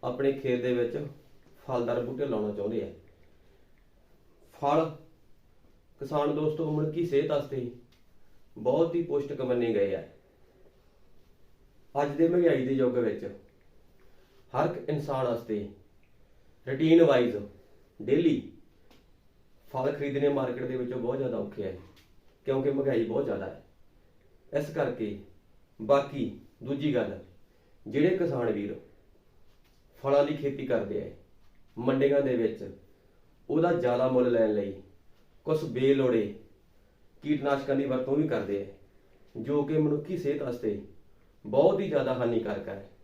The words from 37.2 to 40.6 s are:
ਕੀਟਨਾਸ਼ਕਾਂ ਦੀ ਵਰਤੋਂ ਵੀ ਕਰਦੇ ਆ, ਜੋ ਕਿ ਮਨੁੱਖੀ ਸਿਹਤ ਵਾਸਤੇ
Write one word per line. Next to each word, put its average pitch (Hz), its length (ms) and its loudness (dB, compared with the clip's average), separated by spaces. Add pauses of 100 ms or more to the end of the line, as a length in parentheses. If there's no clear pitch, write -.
ਕੀਟਨਾਸ਼ਕਾਂ 139 540 0
ਦੀ 135 80 2
ਵਰਤੋਂ 127 320 0
ਵੀ 151 120 2
ਕਰਦੇ 101 340 -2
ਆ, - 40 -10 (680)
ਜੋ 135 280 0
ਕਿ 151 160 0
ਮਨੁੱਖੀ 151 400 0
ਸਿਹਤ 143 240 -2
ਵਾਸਤੇ 120 380 -4 (640)